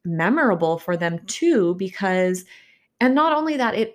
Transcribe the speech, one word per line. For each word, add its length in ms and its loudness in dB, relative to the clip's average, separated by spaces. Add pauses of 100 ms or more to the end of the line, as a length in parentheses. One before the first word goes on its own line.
memorable 720 2
for 220 -4
them 280 -4
too, 500 2
because, 680 -2 (560)
and 140 4
not 180 2
only 240 -2
that, 180 -2
it, 200 -2